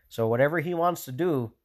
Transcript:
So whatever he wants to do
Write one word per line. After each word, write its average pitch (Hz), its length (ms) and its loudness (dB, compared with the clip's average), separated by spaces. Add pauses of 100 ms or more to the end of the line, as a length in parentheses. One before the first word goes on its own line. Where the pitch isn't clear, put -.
So 113 180 -2
whatever 143 320 2
he 170 140 -4
wants 170 320 0
to 131 60 -12
do 131 420 0 (120)